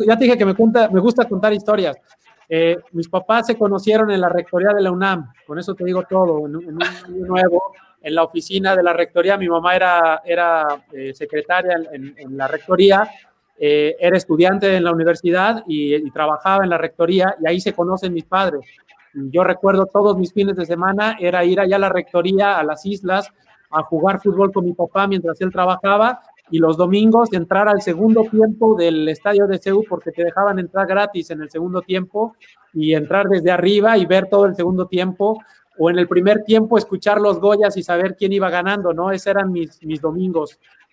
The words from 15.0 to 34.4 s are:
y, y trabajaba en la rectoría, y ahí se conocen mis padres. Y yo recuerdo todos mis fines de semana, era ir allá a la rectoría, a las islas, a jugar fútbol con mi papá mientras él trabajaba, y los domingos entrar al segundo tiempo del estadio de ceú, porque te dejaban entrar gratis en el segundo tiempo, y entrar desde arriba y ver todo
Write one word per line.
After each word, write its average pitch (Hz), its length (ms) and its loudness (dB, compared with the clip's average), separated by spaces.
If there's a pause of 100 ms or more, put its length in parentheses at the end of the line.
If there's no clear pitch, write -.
y, 147 260 -2
y 151 160 -4
trabajaba 156 540 0
en 180 60 -2
la 170 80 0
rectoría, 175 600 0
y 160 80 -2
ahí 175 120 0
se 185 140 -4
conocen 185 380 -4
mis 165 120 -6
padres. 180 380 -2 (520)
Y 139 160 -10
yo 170 140 2
recuerdo 190 420 2
todos 202 320 2
mis 180 140 -4
fines 196 240 -2
de 175 100 -6
semana, 196 540 -2
era 180 240 0
ir 185 160 2
allá 196 160 2
a - 20 2
la 196 100 2
rectoría, 185 680 0
a 156 60 -2
las 151 220 -6
islas, 196 420 -4 (420)
a 156 140 0
jugar 185 360 0
fútbol 196 320 0
con 190 120 -2
mi 175 80 -2
papá 180 340 -2
mientras 170 340 -4
él 185 120 -2
trabajaba, 196 680 0 (300)
y 160 80 -2
los 160 180 2
domingos 220 560 4
entrar 190 360 0
al 202 140 2
segundo 220 460 2
tiempo 220 460 2
del 165 340 0
estadio 202 380 0
de 196 120 -2
ceú, 196 300 0
porque 170 220 -6
te 170 140 -4
dejaban 190 340 0
entrar 185 300 -4
gratis 196 420 -2
en 156 120 -10
el 151 80 -12
segundo 180 320 -6
tiempo, 185 520 -6 (380)
y 156 220 0
entrar 180 340 0
desde 180 240 2
arriba 202 440 2
y 185 100 2
ver 185 220 2
todo 202 180 4